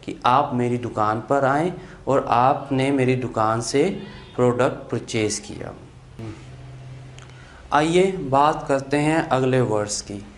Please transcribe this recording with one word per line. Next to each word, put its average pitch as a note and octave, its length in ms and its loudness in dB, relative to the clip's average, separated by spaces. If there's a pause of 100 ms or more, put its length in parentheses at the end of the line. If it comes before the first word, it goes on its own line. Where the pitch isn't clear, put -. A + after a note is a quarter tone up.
कि - 120 -8 (100)
आप B2+ 280 4
मेरी B2 240 0
दुकान A2+ 520 0
पर C#3 160 2
आएँ D3+ 280 2 (340)
और - 220 2
आपने C3 600 2
मेरी B2+ 240 2
दुकान A2+ 460 0
से C#3 220 0 (520)
product B2 560 2
purchase A2+ 480 -2
किया। - 340 -12 (2000)
आइए E3+ 380 4
बात D3+ 560 2
करते C#3 300 0
हैं D#3 240 2
अगले C3 400 2
words G#2+ 400 -2
की G2+ 220 -12 (140)